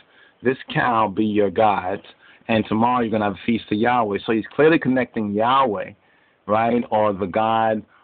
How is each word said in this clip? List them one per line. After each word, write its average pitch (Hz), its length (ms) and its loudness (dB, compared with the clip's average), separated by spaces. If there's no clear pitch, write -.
this 131 140 0
cow 117 340 2
be 101 180 -2
your 104 240 2
gods, 98 540 0
and 110 160 2
tomorrow 120 340 0
you're 113 120 -2
gonna 107 120 -2
have 101 120 -2
a - 100 -14
feast 113 240 -2
to 107 80 -2
Yahweh. 113 480 0
So 117 80 0
he's 110 140 -2
clearly 160 320 4
connecting 120 520 -2
Yahweh, 107 600 0
right, 117 440 0
or 107 240 2
the 98 140 -4
God 110 560 0